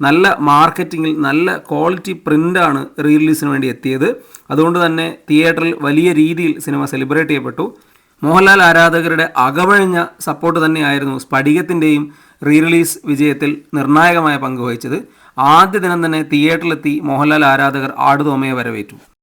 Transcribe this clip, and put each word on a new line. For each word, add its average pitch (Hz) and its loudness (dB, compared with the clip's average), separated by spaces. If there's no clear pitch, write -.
നല്ല 175 2
മാർക്കറ്റിങ്ങിൽ 160 0
നല്ല 170 -2
ക്വാളിറ്റി 170 -4
പ്രിൻ്റാണ് 160 0
റീ 151 4
റിലീസിന് 151 0
വേണ്ടി 135 -2
എത്തിയത്. 131 -4
അതുകൊണ്ട് 170 2
തന്നെ 165 -2
തിയേറ്ററിൽ 165 2
വലിയ 160 2
രീതിയിൽ 160 0
സിനിമ 143 -4
സെലിബ്രേറ്റ് 147 -2
ചെയ്യപ്പെട്ടു. 131 -6
മോഹൻലാൽ 190 4
ആരാധകരുടെ 165 2
അകമഴിഞ്ഞ 185 2
സപ്പോർട്ട് 160 -2
തന്നെയായിരുന്നു 143 -2
സ്ഫടികത്തിൻ്റെയും 156 0
റീ 147 4
റിലീസ് 165 0
വിജയത്തിൽ 143 0
നിർണായകമായ 156 2
പങ്ക് 131 -6
വഹിച്ചത്. 120 -6
ആദ്യ 190 4
ദിനം 175 -2
തന്നെ 160 -2
തിയേറ്ററിലെത്തി 156 0
മോഹൻലാൽ 147 2
ആരാധകർ 135 -2
ആടുതോമയെ 139 0
വരവേറ്റു. 113 -8